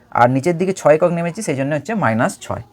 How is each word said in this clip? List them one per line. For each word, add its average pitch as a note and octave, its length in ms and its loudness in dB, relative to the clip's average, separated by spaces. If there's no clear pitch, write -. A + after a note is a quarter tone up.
আর B2 200 4
নিচের C3+ 280 0
দিকে F#3+ 140 0
ছয় D3+ 220 4
একক F3 180 2
নেমেছি, E3+ 300 -6
সেই D3+ 140 -4
জন্য C3+ 180 -2
হচ্ছে D3+ 200 -6
মাইনাস C3 460 0
ছয়। - 320 -10